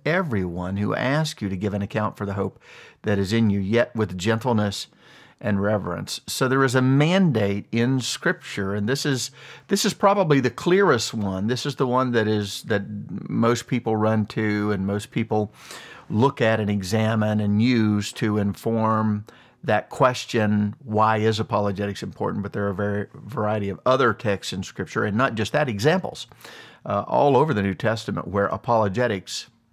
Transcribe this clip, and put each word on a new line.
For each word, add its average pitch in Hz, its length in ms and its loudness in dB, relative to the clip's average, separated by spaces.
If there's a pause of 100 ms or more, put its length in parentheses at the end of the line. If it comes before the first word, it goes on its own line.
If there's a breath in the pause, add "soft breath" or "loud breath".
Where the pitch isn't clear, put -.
everyone 98 720 -2
who 104 180 0
asks 147 460 -2
you 101 80 -4
to 95 80 -4
give 98 160 -2
an - 80 -2
account 107 340 -4
for 107 100 -6
the 98 100 -6
hope 98 260 -4 (400 loud breath)
that 104 180 0
is 98 140 0
in 113 160 4
you, 101 100 2
yet 107 360 0
with 95 220 -2
gentleness 110 720 0 (540 loud breath)
and 98 200 -2
reverence." 98 640 -4
So - 200 -2
there 135 160 2
is 127 120 2
a 131 60 4
mandate 135 920 2
in 123 280 0
Scripture, 113 760 -4
and 104 140 -2
this 139 180 -2
is, 135 260 -2 (360 loud breath)
this 202 160 0
is 196 100 0
probably 190 460 4
the 123 100 2
clearest 170 640 2
one. 98 340 -2
This 120 180 -2
is 143 100 -4
the 135 120 0
one 127 240 2
that 110 160 2
is, 104 360 -2
that 101 200 -2 (440)
most 117 400 2
people 113 300 0
run 107 300 2
to 104 440 0
and 95 160 -2
most 104 240 -4
people 110 400 -2 (580 loud breath)
look 123 320 2
at 110 180 4
and 104 100 0
examine 107 720 0
and 104 220 2
use 110 520 2
to 107 240 0
inform 110 880 0 (380 loud breath)
that 107 260 0
question, 107 920 2
why 110 340 2
is 107 220 2
apologetics 101 640 -2
important? 101 400 -6
But 101 100 -8
there 104 120 -4
are 101 60 -2
a 92 40 -6
very 101 380 -4
variety 107 560 -4
of 98 160 -8
other 127 280 4
texts 101 400 -4
in 92 100 -6
Scripture, - 420 -4
and 101 120 -2
not 123 180 2
just 107 180 -2
that, 147 160 0
examples, 127 580 0 (580 loud breath)
uh, 101 220 -2
all 135 300 4
over 151 160 4
the 104 100 0
New 98 120 0
Testament 110 520 -4
where 101 200 0
apologetics 107 1000 -2 (240)